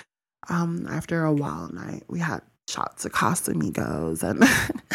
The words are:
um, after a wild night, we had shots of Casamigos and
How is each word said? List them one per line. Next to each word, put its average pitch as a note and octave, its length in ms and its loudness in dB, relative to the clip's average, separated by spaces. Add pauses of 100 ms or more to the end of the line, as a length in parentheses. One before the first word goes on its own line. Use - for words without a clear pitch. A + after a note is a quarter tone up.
(480)
um, E3+ 400 0
after E3 360 -2
a D#3 80 6
wild E2+ 420 -2
night, - 340 -10
we E3+ 120 -4
had C#3+ 200 -2 (300)
shots - 340 -6
of - 80 -6
Casamigos E2 1080 0
and G2 220 4 (500)